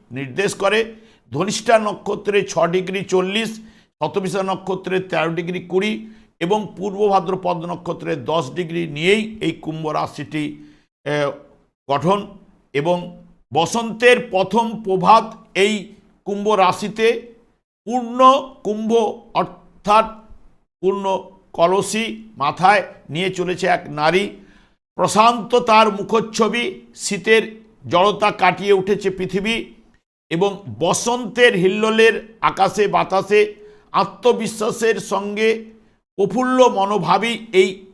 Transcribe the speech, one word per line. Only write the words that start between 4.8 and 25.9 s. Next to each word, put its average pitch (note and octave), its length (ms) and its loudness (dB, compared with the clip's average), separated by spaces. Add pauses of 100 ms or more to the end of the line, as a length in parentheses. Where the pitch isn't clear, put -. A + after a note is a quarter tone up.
তেরো E3 340 -2
ডিগ্রি F3 260 -6
কুড়ি G3+ 460 -2 (340)
এবং G3 360 -2
পূর্ব G3+ 320 -2
ভাদ্রপদ F3+ 560 0
নক্ষত্রে E3+ 520 -6
দশ C#3 360 -4
ডিগ্রি E3 340 -6
নিয়েই F#3+ 540 -2
এই D#3+ 120 -4
কুম্ভ D#3 360 -8
রাশিটি, D3+ 560 -6 (600)
এ, D3 260 -2 (600)
গঠন। F#3 360 0 (460)
এবং E3+ 460 -2 (360)
বসন্তের A3+ 760 2
প্রথম G#3 520 -2
প্রভাত F#3+ 720 2
এই G3+ 400 -2 (300)
কুম্ভ G3+ 240 -4
রাশিতে। G#3 880 0 (480)
পূর্ণ A#3+ 340 -4 (460)
কুম্ভ G#3+ 280 -2 (420)
অর্থাৎ G#3 720 0 (720)
পূর্ণ F#3+ 500 -2 (220)
কলসি G3 840 0
মাথায় D#3+ 460 2 (280)
নিয়ে F3+ 200 -2
চলেছে F3+ 360 -4
এক F3 240 0
নারী। E3 380 2 (680)
প্রশান্ত A3 680 2
তার A3 320 4